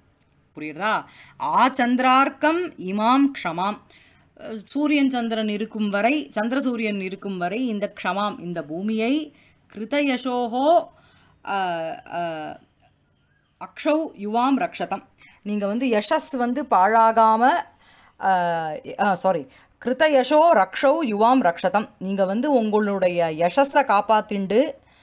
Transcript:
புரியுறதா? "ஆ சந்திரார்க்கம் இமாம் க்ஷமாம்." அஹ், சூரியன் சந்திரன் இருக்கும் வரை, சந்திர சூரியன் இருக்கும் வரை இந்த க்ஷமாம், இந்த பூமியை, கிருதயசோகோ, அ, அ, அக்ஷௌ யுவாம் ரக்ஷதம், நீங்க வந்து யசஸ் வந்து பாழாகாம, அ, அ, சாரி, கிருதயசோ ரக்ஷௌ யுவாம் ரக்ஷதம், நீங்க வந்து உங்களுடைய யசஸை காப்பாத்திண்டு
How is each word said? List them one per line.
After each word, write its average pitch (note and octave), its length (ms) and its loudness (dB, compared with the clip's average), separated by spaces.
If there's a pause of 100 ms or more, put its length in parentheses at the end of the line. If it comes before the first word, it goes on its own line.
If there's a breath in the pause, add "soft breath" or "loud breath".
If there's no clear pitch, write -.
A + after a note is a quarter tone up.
(560)
புரியுறதா? D#3 500 -4 (360 loud breath)
"ஆ F#3 280 2
சந்திரார்க்கம் C4+ 1080 0
இமாம் G#3+ 480 2 (140)
க்ஷமாம்." F#3 380 -4 (600 soft breath)
அஹ், A3 280 -12
சூரியன் C#4+ 440 0
சந்திரன் A3+ 400 -2
இருக்கும் G#3 400 -4
வரை, A3+ 420 0
சந்திர A#3 300 -2
சூரியன் A3 400 -4
இருக்கும் F#3+ 360 -8
வரை G3 300 -4
இந்த G3+ 260 -4 (100)
க்ஷமாம், G3 360 -4
இந்த E3+ 240 -8
பூமியை, A3 720 -4 (380 soft breath)
கிருதயசோகோ, B3+ 1120 0 (600 soft breath)
அ, G3 80 -4 (580)
அ, D#3+ 460 -8 (1000)
அக்ஷௌ D4+ 580 -4
யுவாம் A#3 420 -2
ரக்ஷதம், F3+ 440 -6 (380 soft breath)
நீங்க G3+ 260 -4
வந்து A#3 180 -2
யசஸ் B3+ 500 -2
வந்து B3 280 -2
பாழாகாம, A3+ 880 4 (720 soft breath)
அ, E3+ 600 0 (180)
அ, G3 160 2
சாரி, F3 320 0 (380 soft breath)
கிருதயசோ D4 680 4
ரக்ஷௌ C4+ 480 2
யுவாம் A3+ 400 4
ரக்ஷதம், F#3+ 480 0 (100)
நீங்க F#3+ 260 -2
வந்து A#3 260 -2
உங்களுடைய G3+ 760 2
யசஸை F3+ 580 2
காப்பாத்திண்டு G#3 880 0 (320 soft breath)